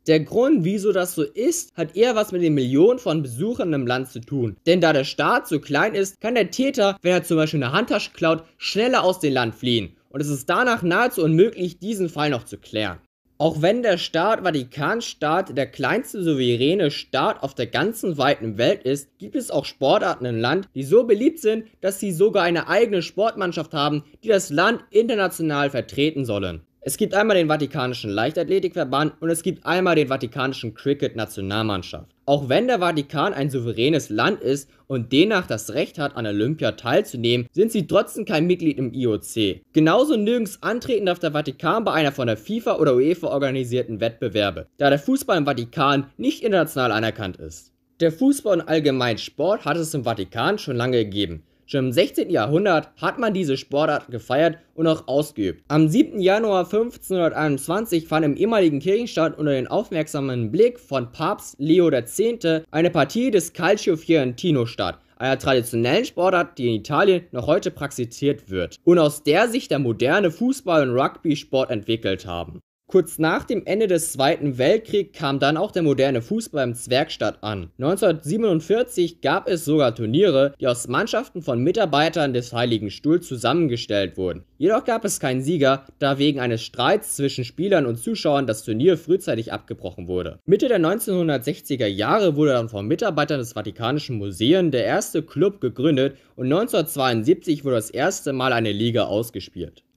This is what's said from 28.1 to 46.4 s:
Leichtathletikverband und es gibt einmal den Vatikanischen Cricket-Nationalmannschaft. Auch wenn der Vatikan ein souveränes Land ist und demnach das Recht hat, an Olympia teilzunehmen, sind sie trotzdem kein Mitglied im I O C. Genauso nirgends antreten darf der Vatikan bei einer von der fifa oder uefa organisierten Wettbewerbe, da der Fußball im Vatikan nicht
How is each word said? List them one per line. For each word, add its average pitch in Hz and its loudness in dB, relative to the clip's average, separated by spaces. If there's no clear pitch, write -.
Leichtathletikverband 156 -2
und 165 -4
es 165 -2
gibt - -4
einmal 175 2
den 151 2
Vatikanischen 127 -4
Cricket-Nationalmannschaft. 107 -4
Auch 143 2
wenn 180 2
der 240 2
Vatikan 165 0
ein 139 -2
souveränes 123 -2
Land 117 0
ist 139 -2
und 123 -4
demnach 180 4
das 110 -6
Recht 165 -4
hat, 143 -4
an 120 -6
Olympia 110 -2
teilzunehmen, 120 0
sind 220 0
sie 196 -2
trotzdem 202 0
kein 170 0
Mitglied 170 0
im 123 -4
I 127 -4
O 107 2
C. 98 -2
Genauso 208 4
nirgends 226 -2
antreten 208 -2
darf 175 -2
der 156 -2
Vatikan 156 -2
bei 190 0
einer 143 2
von 131 -2
der 110 0
fifa 226 -2
oder 147 4
uefa 156 2
organisierten 127 -2
Wettbewerbe, 104 -2
da 143 4
der 139 4
Fußball 254 0
im 147 0
Vatikan 139 0
nicht 254 -4